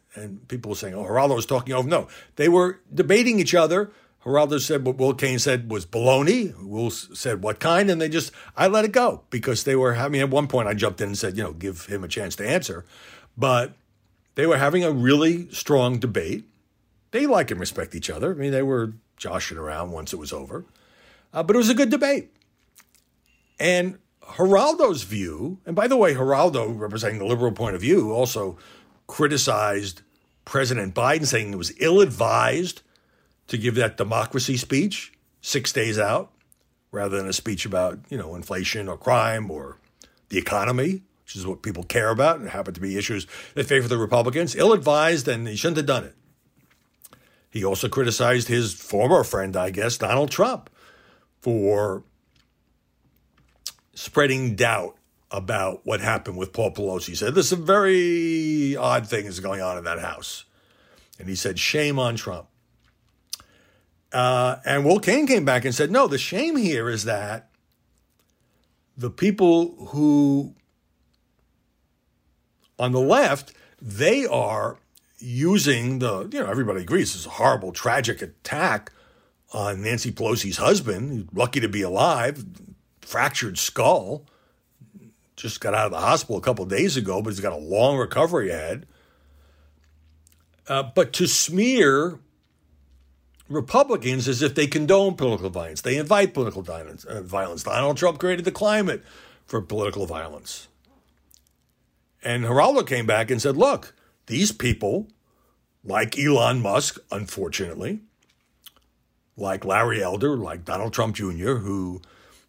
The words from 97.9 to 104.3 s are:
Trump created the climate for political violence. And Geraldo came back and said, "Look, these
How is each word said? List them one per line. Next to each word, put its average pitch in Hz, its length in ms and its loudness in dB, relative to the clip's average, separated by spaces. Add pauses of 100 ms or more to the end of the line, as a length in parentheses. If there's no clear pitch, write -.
Trump 170 220 2
created 180 260 -2
the 185 80 -2
climate 208 500 0 (440)
for 113 160 -4
political 101 420 -4
violence. 80 640 -10 (1500)
And 120 220 -2
Geraldo 151 420 4
came 123 200 -2
back 110 240 2
and 117 100 0
said, 135 160 0
"Look, 247 380 2 (320)
these 180 240 0